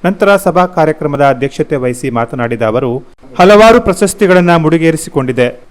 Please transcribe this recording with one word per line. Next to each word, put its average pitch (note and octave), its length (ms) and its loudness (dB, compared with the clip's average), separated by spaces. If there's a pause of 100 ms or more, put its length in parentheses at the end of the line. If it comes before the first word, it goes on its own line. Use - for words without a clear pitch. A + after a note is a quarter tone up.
ನಂತರ G3+ 300 2
ಸಭಾ F3+ 300 0
ಕಾರ್ಯಕ್ರಮದ D3+ 600 -2
ಅಧ್ಯಕ್ಷತೆ C#3 500 -2
ವಹಿಸಿ B2+ 340 -6
ಮಾತನಾಡಿದ A#2+ 520 -4
ಅವರು, A#2+ 360 -2 (420)
ಹಲವಾರು G#3+ 420 6
ಪ್ರಶಸ್ತಿಗಳನ್ನ F3+ 720 0
ಮುಡಿಗೇರಿಸಿಕೊಂಡಿದೆ. D#3 920 -2 (220)